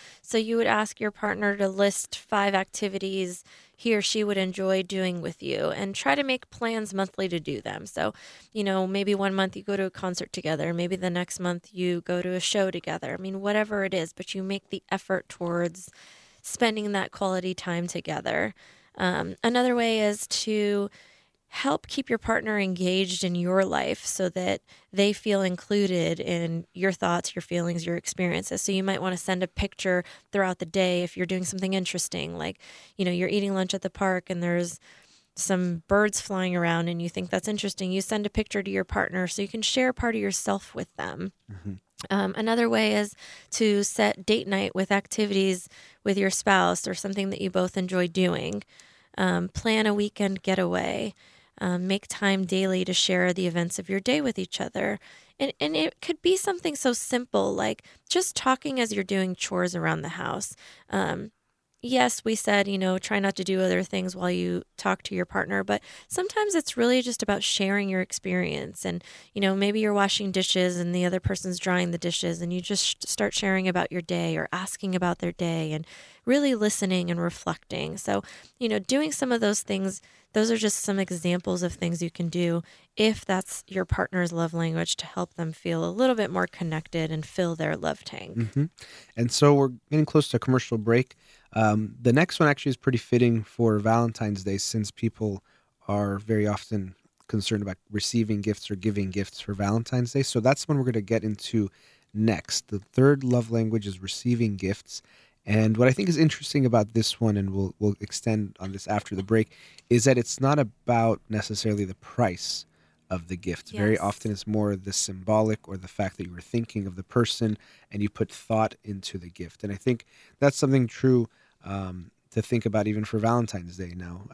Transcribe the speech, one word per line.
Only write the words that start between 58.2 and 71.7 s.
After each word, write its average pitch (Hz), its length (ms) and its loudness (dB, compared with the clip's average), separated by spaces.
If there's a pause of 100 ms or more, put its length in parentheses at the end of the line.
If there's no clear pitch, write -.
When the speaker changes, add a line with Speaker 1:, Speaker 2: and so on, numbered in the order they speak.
Speaker 1:
talking 262 420 0
as 226 140 0
you're 202 100 -2
doing 185 320 0
chores 180 400 -2
around 160 280 0
the 160 80 -8
house. - 440 -6 (360)
Um, 190 400 -2 (500)
yes, 247 460 2
we 220 80 2
said, 202 340 2
you 196 80 -2
know, 185 220 2
try 202 220 -2
not 196 160 0
to 185 80 -4
do 185 180 0
other 185 200 2
things 185 320 -4
while 180 160 -2
you 180 340 -2 (120)
talk 190 280 -2
to 202 100 -8
your 180 100 -2
partner, 196 400 -2
but 202 160 0 (280)
sometimes 403 460 -2
it's - 220 -2
really 247 240 4
just 240 220 -2
about 202 200 0
sharing 196 460 0
your 185 140 0
experience. 175 800 -4
And, 175 180 -4 (300)
you 202 80 -4
know, 190 160 4
maybe 202 240 2
you're 208 140 2
washing 196 380 0
dishes 180 460 2
and 175 160 0
the 180 120 2
other 180 140 0
person's 185 380 -4
drying 180 320 0